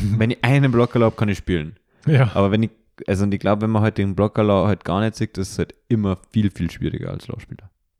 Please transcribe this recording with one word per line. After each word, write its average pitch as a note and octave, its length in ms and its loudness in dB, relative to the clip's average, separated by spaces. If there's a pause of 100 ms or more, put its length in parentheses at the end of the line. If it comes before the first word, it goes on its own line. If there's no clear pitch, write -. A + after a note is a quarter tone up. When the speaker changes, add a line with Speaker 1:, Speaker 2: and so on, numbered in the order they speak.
Speaker 1:
<laughs> G#2+ 140 0
Speaker 2:
wenn A2+ 120 0
ich - 120 -6
einen C3+ 300 4
Blocker A#2+ 280 2
hab, A2 160 2
kann A2 120 -2
ich G2 100 -2
spielen. D#2+ 380 -4 (320)
Speaker 1:
Ja. C3 260 4
Speaker 2:
Aber G2 160 4
wenn G#2+ 120 2
ich, A2 80 -2 (360)
also G2 180 0
und G2+ 80 0
ich G2+ 80 -2
glaub, G#2 200 0
wenn A2 100 0
man G#2+ 120 2
halt G#2+ 160 0
den G2 180 0
Blocker G#2 260 0
Law G2+ 240 2
halt G2+ 180 -2
gar F2+ 160 -2
nicht A2 160 -2
sieht, - 220 -6
ist F#2+ 140 -6
es - 60 -8
halt F2 160 -6 (140)
immer G#2 300 0 (120)
viel, G#2 200 0
viel E2 200 -4
schwieriger - 400 -6
als - 180 -12
Law-Spieler. - 420 -14 (300)